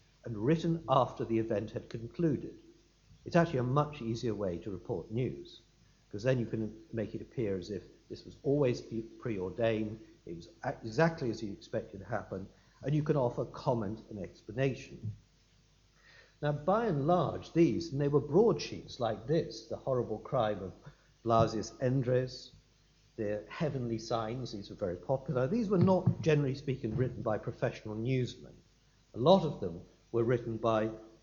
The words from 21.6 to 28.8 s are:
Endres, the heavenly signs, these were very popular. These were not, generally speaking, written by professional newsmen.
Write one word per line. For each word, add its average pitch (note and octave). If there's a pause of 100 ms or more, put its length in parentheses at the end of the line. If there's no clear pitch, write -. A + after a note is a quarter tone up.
Endres, B2+ (680)
the G#2
heavenly B2+
signs, A2+
these G2
were G#2
very F2+
popular. C3
These G#3
were G3
not, F#3
generally D3
speaking, A#2+
written A#2+
by G#2+
professional A2+
newsmen. A#2 (600)